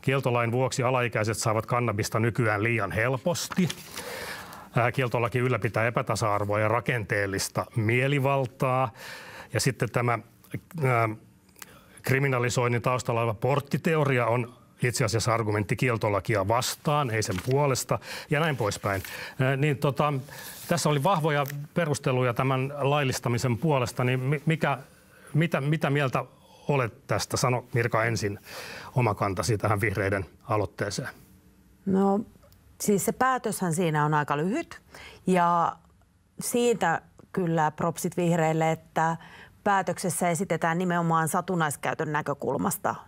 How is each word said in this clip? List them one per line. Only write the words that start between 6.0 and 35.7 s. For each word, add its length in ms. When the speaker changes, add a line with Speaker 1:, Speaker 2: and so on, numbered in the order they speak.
Speaker 1:
ja 80
rakenteellista 960
mielivaltaa. 1160
Ja 80
sitten 300
tämä, 280
ää, 240
kriminalisoinnin 800
taustalla 380
oleva 140
porttiteoria 920
on 340
itse 220
asiassa 300
argumentti 420
kieltolakia 720
vastaan, 640
ei 120
sen 140
puolesta, 480
ja 100
näin 160
poispäin. 460
Ää, 160
niin 220
tota, 340
tässä 200
oli 140
vahvoja 420
perusteluja 600
tämän 440
laillistamisen 800
puolesta, 460
niin 160
mi-, 260
mikä, 320
mitä, 260
mitä 300
mieltä 340
olet 380
tästä? 300
Sano, 280
Mirka, 300
ensin 340
oma 200
kantasi 440
tähän 220
vihreiden 460
aloitteeseen. 680
Speaker 2:
No, 340
siis 240
se 80
päätöshän 600
siinä 300
on 100
aika 220
lyhyt, 440
ja 500